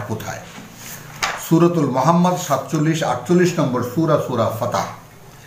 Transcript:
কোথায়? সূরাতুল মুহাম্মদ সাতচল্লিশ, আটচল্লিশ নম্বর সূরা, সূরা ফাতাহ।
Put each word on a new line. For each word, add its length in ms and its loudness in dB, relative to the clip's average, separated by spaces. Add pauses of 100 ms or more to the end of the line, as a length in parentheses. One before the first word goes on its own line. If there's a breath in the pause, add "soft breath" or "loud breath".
কোথায়? 340 -8 (1080 loud breath)
সূরাতুল 400 4
মুহাম্মদ 480 4 (100)
সাতচল্লিশ, 560 0
আটচল্লিশ 560 2
নম্বর 220 0 (140)
সূরা, 220 2 (100)
সূরা 200 0 (120)
ফাতাহ। 280 -2 (600 loud breath)